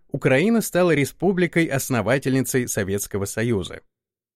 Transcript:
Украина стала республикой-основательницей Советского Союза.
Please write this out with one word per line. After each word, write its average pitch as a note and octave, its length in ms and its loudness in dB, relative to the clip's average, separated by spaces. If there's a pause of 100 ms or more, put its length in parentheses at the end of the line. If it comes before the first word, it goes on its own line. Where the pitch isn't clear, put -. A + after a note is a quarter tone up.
Украина D3+ 540 2
стала F3 300 2
республикой-основательницей C3+ 1800 0
Советского G2 580 -4
Союза. A2 560 -4 (540)